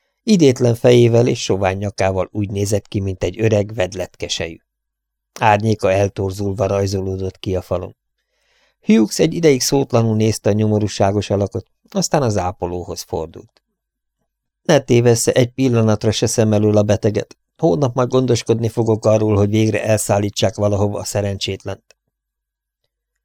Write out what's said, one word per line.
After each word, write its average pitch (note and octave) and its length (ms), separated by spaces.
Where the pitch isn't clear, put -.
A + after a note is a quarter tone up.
Idétlen C3 520
fejével A#2+ 520
és C3 160
sovány G2 340
nyakával F#2+ 540
úgy G#2 180
nézett G2+ 380
ki, - 120
mint G2 240
egy F2+ 160
öreg, G#2+ 340
vedlet F#2 420
keselyű. E2+ 420
Árnyéka G#2 520
eltorzulva G2 720
rajzolódott F#2+ 760
ki F#2+ 160
a F2+ 60
falon. F2+ 340
Hughes G#3+ 380
egy D#3+ 140
ideig D#3 280
szótlanul A#2 540
nézte A2 340
a G#2 40
nyomorúságos G#2 760
alakot, G2+ 380
aztán F3+ 320
az A2 160
ápolóhoz F2 640
fordult. - 640
„Ne D3+ 180
tévessze A#2+ 520
egy B2 220
pillanatra A2+ 580
se - 140
szem A2 280
elől G#2+ 240
a G#2 60
beteget. G#2 540
Hónap D3 380
majd B2 140
gondoskodni A#2+ 600
fogok A2 360
arról, G#2+ 300
hogy G#2 140
végre G#2+ 340
elszállítsák G#2 720
valahova G#2 440
a - 40
szerencsétlent.” G2 920